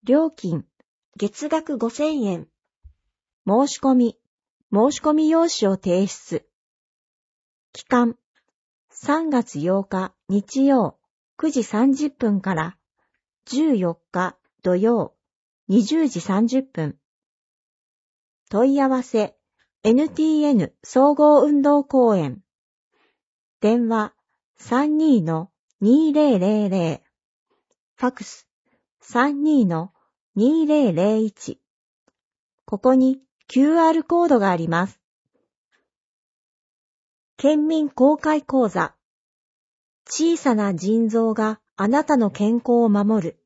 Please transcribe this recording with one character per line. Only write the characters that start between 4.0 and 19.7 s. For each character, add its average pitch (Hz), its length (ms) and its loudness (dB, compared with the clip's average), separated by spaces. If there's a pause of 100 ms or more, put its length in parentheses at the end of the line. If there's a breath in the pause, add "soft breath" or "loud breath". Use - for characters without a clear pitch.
申 226 220 2
し - 80 -12
込 302 100 0
み 311 160 2
用 330 220 2
紙 220 180 -2
を 190 80 0
提 190 320 -2
出。 - 400 -10 (1300)
期 - 100 -20
間、 240 340 0 (720)
三 320 400 -4
月 233 300 -2
八 185 240 -2
日 185 300 -8 (160)
日 202 360 -2
曜、 254 320 0 (380)
九 311 140 -4
時 254 160 -4
三 254 260 0
十 285 180 -2
分 208 300 -4
か 190 160 -6
ら、 160 220 -8 (680)
十 285 320 -2
四 180 240 -4 (140)
日 180 240 -4 (260)
土 180 140 0
曜、 214 360 -2 (540)
二 202 160 2
十 311 240 0
時 180 140 -6
三 202 260 -2
十 262 160 -2
分。 156 340 -10 (1500)
問 247 240 0
い 285 60 0
合 269 80 2
わ 254 160 -2
せ、 - 320 -4 (480)